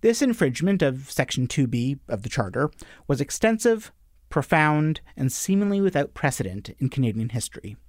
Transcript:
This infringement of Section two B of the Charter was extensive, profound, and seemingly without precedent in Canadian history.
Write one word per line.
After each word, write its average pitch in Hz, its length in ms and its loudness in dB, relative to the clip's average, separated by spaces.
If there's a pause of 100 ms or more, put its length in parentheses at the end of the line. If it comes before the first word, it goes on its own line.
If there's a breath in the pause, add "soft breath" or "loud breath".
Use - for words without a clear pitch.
This 226 220 4
infringement 185 580 2
of 135 300 0
Section 127 360 0
two 135 200 2
B 123 320 -2 (100)
of 107 140 -4
the 117 80 -8
Charter 113 400 -2 (360 loud breath)
was 143 140 0
extensive, 220 720 0 (380)
profound, 151 720 2 (120 soft breath)
and 131 160 0
seemingly 196 500 0
without 180 340 0
precedent 104 640 -4
in 131 100 0
Canadian 113 420 -2
history. - 460 -8 (120)